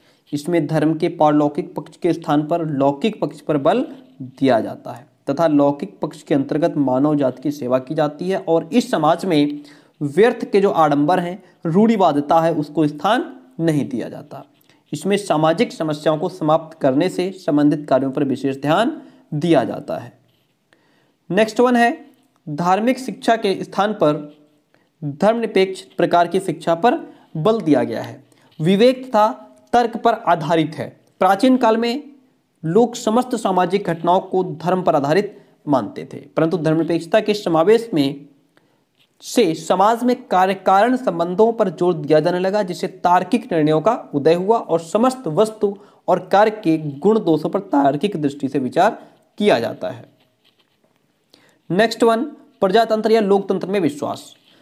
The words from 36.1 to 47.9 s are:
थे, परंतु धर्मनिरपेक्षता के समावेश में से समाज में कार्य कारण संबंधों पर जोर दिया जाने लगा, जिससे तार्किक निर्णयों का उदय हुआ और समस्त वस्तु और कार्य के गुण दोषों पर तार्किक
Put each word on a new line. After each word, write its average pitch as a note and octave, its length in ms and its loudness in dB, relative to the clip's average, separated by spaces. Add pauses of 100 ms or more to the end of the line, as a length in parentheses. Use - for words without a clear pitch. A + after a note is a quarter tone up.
थे, - 40 -16
परंतु E3 400 -2
धर्मनिरपेक्षता E3 640 0
के G#3 140 0
समावेश G3+ 600 0
में C#3 320 -2 (960)
से E3+ 340 0
समाज G3+ 480 0
में B3 240 -2
कार्य F#3+ 260 2
कारण G3+ 420 2
संबंधों F#3 580 0
पर G#3 160 0
जोर F3+ 240 0
दिया D3+ 260 2
जाने F3 200 0
लगा, G3 240 0
जिससे F3+ 240 -6
तार्किक F3+ 640 0
निर्णयों D#3 280 2
का A#3 320 -2
उदय D3 200 2
हुआ F#3+ 240 2
और E3 220 -2
समस्त A#3 480 -2
वस्तु F3+ 500 -2 (300)
और F3 240 0
कार्य G#3+ 200 4
के D#3+ 260 -2
गुण D#3 420 0
दोषों E3 300 0
पर F#3+ 100 -4
तार्किक D3 640 0